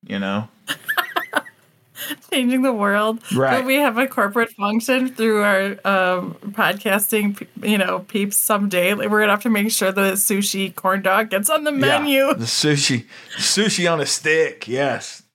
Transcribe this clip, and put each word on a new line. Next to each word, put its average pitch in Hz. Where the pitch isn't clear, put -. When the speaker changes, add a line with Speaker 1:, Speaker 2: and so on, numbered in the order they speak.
Speaker 1:
you 98
know? 98
Speaker 2:
<laughs> -
Changing 254
the 262
world. 214
Speaker 1:
Right. 254
Speaker 2:
Will 247
we 262
have 269
a 254
corporate 233
function 226
through 220
our, 196
um, 185
podcasting, 202
pe-, -
you 214
know, 185
peeps 202
someday? 196
Like, 208
we're 214
gonna 208
have 208
to 240
make 214
sure 190
the 190
sushi 196
corn 190
dog 202
gets 202
on 311
the 302
Speaker 1:
Yeah, 277
Speaker 2:
menu. 277
Speaker 1:
the 113
sushi, 143
sushi 185
on 165
a 139
stick, 156
yes. 127